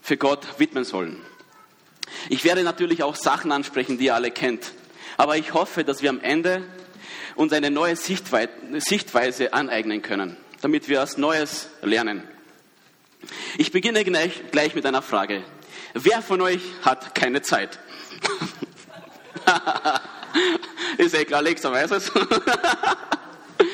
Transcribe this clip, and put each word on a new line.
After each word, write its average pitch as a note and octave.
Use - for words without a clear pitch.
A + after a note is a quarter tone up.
für -
Gott C#3
widmen C3+
sollen. F2
Ich C3
werde F3
natürlich E3+
auch D3
Sachen D3
ansprechen, C3+
die C3
ihr B2
alle A#2+
kennt. A#2+
Aber D3
ich -
hoffe, E3
dass C#3
wir C#3+
am C3
Ende F3
uns D#3
eine C#3+
neue E3
Sichtwei-, D3+
Sichtweise B2+
aneignen A2
können, F#2+
damit D3
wir C3+
was C#3
Neues D3+
lernen. G#2+
Ich D3+
beginne G#3+
gleich, F3+
gleich D3+
mit C#3
einer C3+
Frage. G2
Wer A3
von F#3
euch F3+
hat -
keine C3
Zeit? G2
<laughs> -
Ist E3+
eh D#3
klar, D3
Alexa D#3
weiß C#3+
es. G3
<laughs> G3